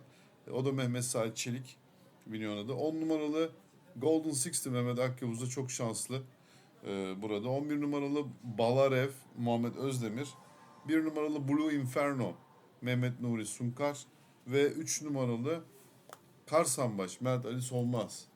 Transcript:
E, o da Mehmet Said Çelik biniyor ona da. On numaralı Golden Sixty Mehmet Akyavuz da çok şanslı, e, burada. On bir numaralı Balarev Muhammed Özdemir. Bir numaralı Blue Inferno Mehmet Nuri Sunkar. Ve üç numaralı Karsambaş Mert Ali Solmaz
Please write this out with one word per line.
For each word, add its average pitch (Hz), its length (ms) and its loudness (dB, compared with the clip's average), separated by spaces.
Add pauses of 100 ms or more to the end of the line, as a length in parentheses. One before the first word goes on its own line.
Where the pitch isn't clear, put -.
(460)
E, - 40 -10
o 131 140 0
da 135 80 2
Mehmet 123 320 0
Said 117 300 0
Çelik 127 420 -6 (500)
biniyor 107 300 -4
ona 104 120 -6
da. 135 60 -4
On 160 260 -2
numaralı 160 500 0 (460)
Golden 156 340 2
Sixty 147 380 -2
Mehmet 123 300 2
Akyavuz 123 440 -2
da 127 40 -2
çok 127 240 -4
şanslı, 120 520 -4 (640)
e, 95 360 -2
burada. 107 260 -2
On 143 220 -2
bir 147 100 0
numaralı 143 440 0 (180)
Balarev 127 680 4 (280)
Muhammed 120 360 2
Özdemir. 127 540 -2 (600)
Bir 156 160 4
numaralı 151 440 0
Blue 151 260 4
Inferno 135 580 0 (480)
Mehmet 123 400 0
Nuri 117 260 -2
Sunkar. 131 600 -4 (400)
Ve 139 200 6
üç - 360 -2
numaralı 139 640 0 (840)
Karsambaş 120 720 0
Mert 123 260 2
Ali 123 160 -4
Solmaz 120 600 -2 (100)